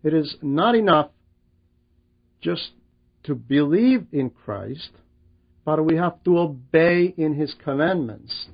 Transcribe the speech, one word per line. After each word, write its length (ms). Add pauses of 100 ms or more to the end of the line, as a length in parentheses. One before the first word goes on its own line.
It 100
is 280
not 340
enough 340 (1300)
just 300 (520)
to 120
believe 760
in 180
Christ, 600 (720)
but 220
we 100
have 300
to 140
obey 800
in 180
his 280
commandments 920